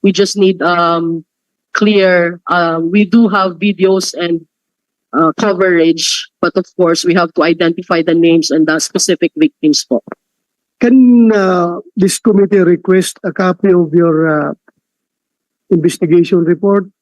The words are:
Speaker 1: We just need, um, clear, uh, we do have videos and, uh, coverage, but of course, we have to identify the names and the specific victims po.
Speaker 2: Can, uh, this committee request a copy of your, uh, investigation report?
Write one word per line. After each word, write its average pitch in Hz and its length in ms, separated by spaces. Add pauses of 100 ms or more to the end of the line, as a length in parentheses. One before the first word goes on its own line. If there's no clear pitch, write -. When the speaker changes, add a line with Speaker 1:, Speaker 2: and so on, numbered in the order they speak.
Speaker 1:
We 196 80
just 196 240
need, 190 320
um, 170 560 (560)
clear, 185 720
uh, 170 320
we 185 240
do 220 240
have 185 320
videos 190 560
and, 170 240 (720)
uh, 160 240
coverage, 175 720 (320)
but 170 160
of 190 160
course, 165 320
we 175 80
have 175 240
to 156 80
identify 170 560
the 165 160
names 165 320
and 156 160
the 156 160
specific - 560
victims 151 480
po. - 160 (800)
Speaker 2:
Can, 240 480
uh, 185 640
this 190 240
committee 202 480
request 180 560
a 196 80
copy 185 400
of 175 240
your, 165 320
uh, 151 280 (1160)
investigation 170 720
report? 190 480 (120)